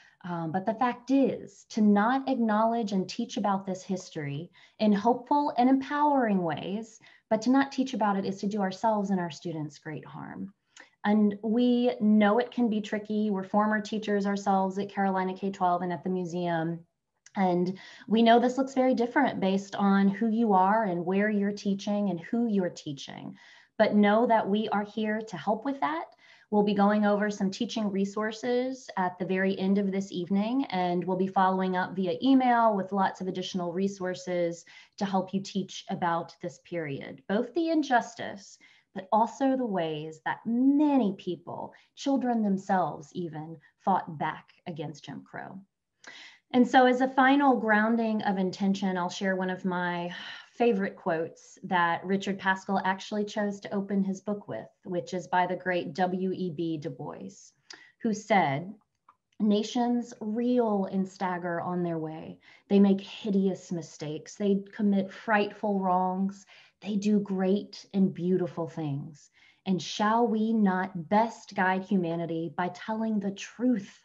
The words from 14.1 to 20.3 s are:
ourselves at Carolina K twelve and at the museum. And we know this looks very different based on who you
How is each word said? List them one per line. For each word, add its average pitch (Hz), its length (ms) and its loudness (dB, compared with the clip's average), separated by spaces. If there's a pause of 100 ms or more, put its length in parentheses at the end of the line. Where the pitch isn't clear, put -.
ourselves 196 520 0
at 202 120 -4
Carolina 190 440 0
K 190 160 -4
twelve 180 320 0
and 180 120 -4
at 160 100 -8
the 185 60 -4
museum. 170 720 -2 (560)
And 185 420 0 (300)
we 226 120 4
know 233 160 8
this 247 200 2
looks 269 160 -2
very 262 200 2
different 240 460 0
based 190 360 0
on 196 340 4
who 226 180 -2
you 220 240 2